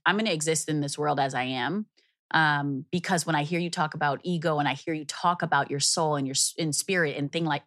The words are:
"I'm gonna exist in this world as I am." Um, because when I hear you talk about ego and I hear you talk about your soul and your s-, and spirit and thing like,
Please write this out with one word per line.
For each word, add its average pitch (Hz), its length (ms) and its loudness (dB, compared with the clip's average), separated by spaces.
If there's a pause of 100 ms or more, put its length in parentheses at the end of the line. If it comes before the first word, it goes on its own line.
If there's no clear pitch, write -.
"I'm 175 100 4
gonna 220 140 0
exist 160 380 0
in 151 120 0
this 143 160 -4
world 147 220 0
as 135 160 0
I 127 80 -2
am." 131 440 -2 (440)
Um, 143 600 2
because 180 360 0
when 160 100 0
I 147 60 2
hear 170 180 -2
you 175 80 -2
talk 165 260 -2
about 143 280 -2
ego 165 360 0
and 143 100 2
I 131 60 0
hear 160 200 -4
you 156 100 -6
talk 175 380 0
about 147 280 2
your 143 100 -2
soul 156 360 2
and 139 100 0
your 135 80 -4
s-, - 240 0
and 156 160 0
spirit 170 420 0
and 143 140 -4
thing 165 140 -2
like, 143 220 0